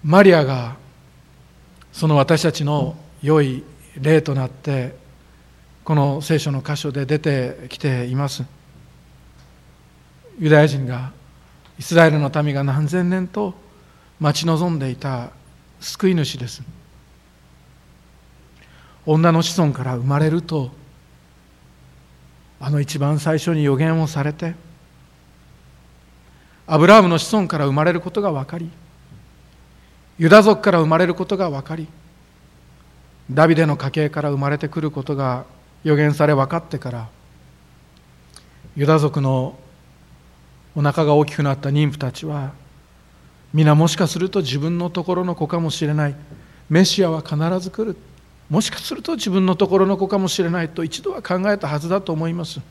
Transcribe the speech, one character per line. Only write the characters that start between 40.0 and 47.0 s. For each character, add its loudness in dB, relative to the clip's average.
お -2
腹 2
が 4
大 4
き -10
く -2
な 0
っ -14
た -8
妊 2
婦 -12
た -6
ち -14
は、 -8
皆 6
も 4
し -6
か 0
す -6
る -2
と -2
自 -4
分 -4
の -4
と -6
こ -2
ろ -2
の -4
子 -6
か -2
も -2
し -4
れ -2
な 0
い、 -6
メ 6
シ 0